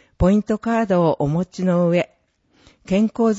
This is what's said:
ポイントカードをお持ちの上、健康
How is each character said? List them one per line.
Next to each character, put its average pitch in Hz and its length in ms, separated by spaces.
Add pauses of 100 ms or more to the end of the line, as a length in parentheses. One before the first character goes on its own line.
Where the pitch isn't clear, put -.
(180)
ポ 180 140
イ 202 40
ン 208 80
ト 214 160
カ 226 220
ー 226 40
ド 185 180
を 160 160
お 143 100
持 165 160
ち - 180
の 175 240
上、 170 260 (720)
健 196 180
康 226 360